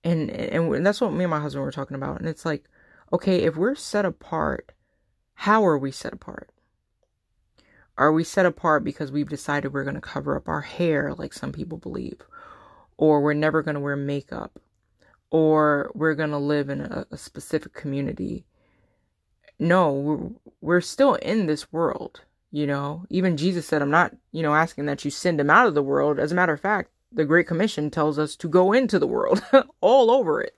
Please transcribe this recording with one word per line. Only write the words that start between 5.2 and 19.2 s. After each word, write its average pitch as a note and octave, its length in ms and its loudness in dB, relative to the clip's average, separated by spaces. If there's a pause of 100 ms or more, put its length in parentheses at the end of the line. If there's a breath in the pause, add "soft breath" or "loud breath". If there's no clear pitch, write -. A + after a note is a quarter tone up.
how G#3+ 300 2
are D#3+ 120 4
we C3+ 140 -4
set - 220 -12
apart? - 360 -16 (1500 soft breath)
Are D3+ 160 4
we D#3+ 120 2
set F3+ 240 0
apart D#3+ 360 0
because C3+ 280 -8
we've C#3+ 180 -4
decided C#3+ 420 -6
we're C#3 120 -6
gonna C#3 180 -8
cover C#3+ 340 -6
up C#3+ 140 -8
our D#3 120 -4
hair D3 520 -2
like - 180 -12
some - 200 -10
people D#3+ 260 -10
believe, - 440 -12 (760 loud breath)
or D3+ 240 6
we're D3 140 2
never D#3 260 2
gonna D3+ 180 -6
wear C#3+ 160 -4
makeup, C#3+ 640 -8 (680 soft breath)
or D#3 640 4
we're D#3 220 0
gonna D3+ 240 -2
live C#3+ 300 0
in C#3 120 -6
a, - 300 -8
a - 60 -14
specific - 560 -8
community? - 720 -6 (1120)